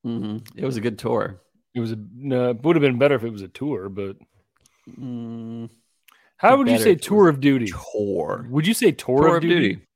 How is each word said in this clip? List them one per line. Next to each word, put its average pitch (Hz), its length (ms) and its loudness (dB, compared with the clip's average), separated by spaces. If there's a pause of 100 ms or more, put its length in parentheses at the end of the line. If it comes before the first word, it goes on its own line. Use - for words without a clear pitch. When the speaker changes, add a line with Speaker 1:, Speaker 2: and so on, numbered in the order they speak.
Speaker 1:
Mm-hmm. 113 540 -10
It - 60 -6
was 135 120 -4
a 110 40 -6
good 110 180 -4
tour. 104 420 -4 (320)
Speaker 2:
It 123 80 -6
was 113 120 -6
a, 110 60 -8 (160)
no, 123 360 -2
it 117 120 -6
would 165 140 2
have 147 60 4
been 131 160 2
better 143 160 4
if 113 100 -2
it 117 60 -6
was 101 120 -14
a 92 60 -14
tour, 110 400 -8
but 98 280 -8 (760)
Speaker 1:
Mm, 117 800 -12 (680)
Speaker 2:
how 202 120 2
Speaker 1:
it'd 262 100 6
Speaker 2:
would 269 100 2
you 240 60 4
Speaker 1:
better 220 100 0
Speaker 2:
say 220 80 6
Speaker 1:
if 160 60 4
it - 40 -10
Speaker 2:
tour 202 220 4
Speaker 1:
was 160 120 6
Speaker 2:
of 131 40 -10
duty? 131 320 2 (200)
Speaker 1:
tour. 95 580 -4
Speaker 2:
Would 151 160 0
you 226 80 2
say 190 180 4
tour 127 300 0
Speaker 1:
Tour 165 60 8
Speaker 2:
of 175 80 6
Speaker 1:
of 160 60 0
Speaker 2:
duty? 170 120 2 (220)
Speaker 1:
duty. - 200 -20